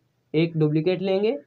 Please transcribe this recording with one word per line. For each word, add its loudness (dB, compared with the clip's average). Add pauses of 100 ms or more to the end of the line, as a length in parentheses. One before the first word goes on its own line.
(340)
एक 0
duplicate 0
लेंगे 0 (100)